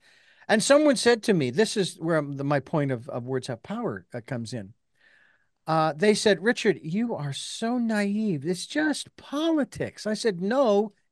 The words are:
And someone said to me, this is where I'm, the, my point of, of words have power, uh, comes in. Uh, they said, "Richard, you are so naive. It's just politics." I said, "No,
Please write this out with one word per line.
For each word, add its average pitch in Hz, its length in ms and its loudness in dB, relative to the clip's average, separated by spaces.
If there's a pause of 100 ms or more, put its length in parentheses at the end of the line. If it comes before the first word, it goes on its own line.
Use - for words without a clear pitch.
(500)
And 214 120 4
someone 285 360 4
said 233 260 2
to 214 100 2
me, 135 180 2
this 208 260 0
is 185 180 -2
where 165 220 0
I'm, 143 160 -2
the, 139 100 -6
my 143 160 2
point 143 320 -2
of, 120 160 -6
of 123 160 -8
words 131 240 -4
have 120 160 -10
power, 190 500 -8
uh, 123 140 -8
comes 117 260 -8
in. 104 200 -10 (920)
Uh, 160 280 2
they 202 200 4
said, 196 300 2
"Richard, 208 400 2
you 202 320 -2
are 139 180 -6
so - 440 -4
naive. 208 680 0
It's 175 220 -4
just - 480 -2
politics." 294 880 -2
I 214 100 -2
said, 208 260 -2
"No, 214 500 2 (200)